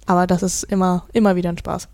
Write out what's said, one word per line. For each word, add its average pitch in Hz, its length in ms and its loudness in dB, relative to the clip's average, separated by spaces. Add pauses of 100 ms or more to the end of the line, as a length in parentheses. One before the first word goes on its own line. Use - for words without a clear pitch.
aber 180 220 2
das 180 160 0
ist - 220 -4
immer, 185 460 0
immer 208 240 4
wieder 175 140 -2
ein 170 80 -6
Spaß. - 360 -8